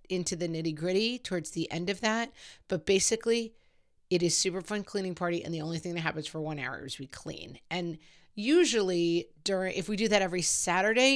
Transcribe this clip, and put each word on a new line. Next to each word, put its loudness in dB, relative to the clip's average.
into -2
the -2
nitty-gritty 0
towards -6
the -4
end -2
of -2
that. 0
But -2
basically, 2
it 2
is 2
super 0
fun -6
cleaning -4
party, -2
and -6
the -4
only -4
thing -6
that -4
happens -4
for -8
one -6
hour -8
is -10
we -10
clean. -12
And -4
usually 4
during, 0
if -4
we 0
do 2
that 6
every 0
Saturday, 4